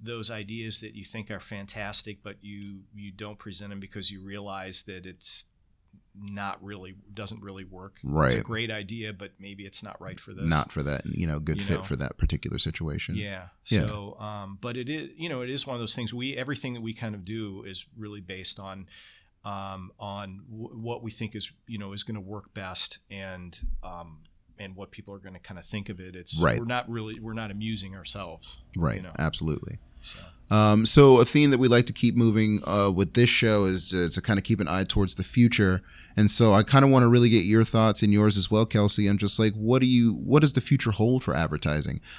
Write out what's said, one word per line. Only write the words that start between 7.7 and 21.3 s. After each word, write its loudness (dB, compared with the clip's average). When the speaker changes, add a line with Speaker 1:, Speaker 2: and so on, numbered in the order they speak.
Speaker 1:
It's -18
a -8
Speaker 2:
Right. 2
Speaker 1:
great -8
idea, -10
but -16
maybe -18
it's -12
not -18
right -14
for -20
this. -8
Speaker 2:
Not -2
for -6
that, -6
you -4
know, -4
good -4
Speaker 1:
You -6
Speaker 2:
fit -2
Speaker 1:
know? -8
Speaker 2:
for -6
that -10
particular -2
situation. -4
Speaker 1:
Yeah. -10
Speaker 2:
Yeah. 2
Speaker 1:
So, -10
um, -14
but -10
it -8
is, -10
you -12
know, -8
it -8
is -4
one -8
of -10
those -4
things. -6
We, -8
everything -8
that -12
we -8
kind -10
of -14
do -10
is -14
really -14
based -10
on, -14
um, -12
on -14
w-, -16
what -10
we -10
think -10